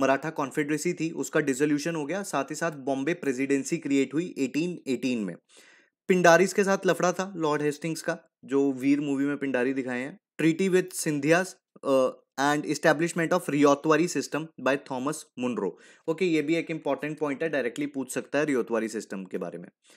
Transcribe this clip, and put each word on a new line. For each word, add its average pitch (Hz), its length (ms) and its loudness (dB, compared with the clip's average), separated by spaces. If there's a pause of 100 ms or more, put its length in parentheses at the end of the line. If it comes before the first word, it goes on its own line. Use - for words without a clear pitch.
मराठा 135 300 2
कॉन्फेडरेसी 151 600 -2
थी 165 180 -6
उसका 156 300 -2
डिसोल्यूशन 147 560 0
हो 151 100 -6
गया। 185 160 -4
साथ 147 220 -2
ही 156 100 -10
साथ 170 180 -4
बॉम्बे 135 420 -2
प्रेसिडेंसी 139 640 -2
क्रिएट 139 360 0
हुई 170 240 -4
एटीन 151 480 -2
एटीन 123 320 -2
में। 92 180 -4 (720)
पिंडारीज 180 440 6
के 208 120 2
साथ 196 220 0
लफड़ा 175 260 2
था 185 240 -6
लॉर्ड 151 260 0
हेस्टिंग्स 151 400 -4
का, 170 160 -4 (260)
जो 139 280 2
वीर 139 280 2
मूवी 139 240 -2
में 143 120 -2
पिंडारी 135 380 0
दिखाए 127 260 -4
हैं। 151 180 -10 (220)
Treaty 165 340 2
with 185 180 2 (120)
Sindhyas, 160 440 2 (400)
uh, 131 220 4 (300)
and 147 260 2
establishment 160 640 2
of 175 180 0
रियोतवारी 147 580 4
system 147 300 -4
by 139 380 -2
Thomas 139 400 -6 (240)
Munro। 107 300 -2 (380)
ओके, 160 160 -2
ये 160 180 2
भी 151 120 0
एक 160 160 -2
इंपॉर्टेंट 151 480 -4
पॉइंट 143 240 -2
है, 165 60 0
डायरेक्टली 139 380 -2
पूछ 135 260 -8
सकता - 260 -4
है 151 60 2
रियोतवारी 113 440 0
सिस्टम 101 360 -8
के 95 140 -8
बारे 87 200 -8
में। 87 100 -16 (280)